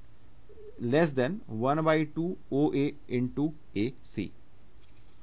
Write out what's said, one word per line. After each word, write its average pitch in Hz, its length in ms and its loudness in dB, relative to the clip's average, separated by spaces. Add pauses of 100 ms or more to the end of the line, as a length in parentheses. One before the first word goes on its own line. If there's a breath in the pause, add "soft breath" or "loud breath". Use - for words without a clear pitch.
(840)
less 139 340 6
than 131 160 4 (280)
one 139 200 4
by 156 240 6 (120)
two 175 160 0 (180)
O 147 220 6
A 143 160 4 (300)
into 127 300 2 (260)
A 107 140 2 (240)
C। 101 140 -2 (960)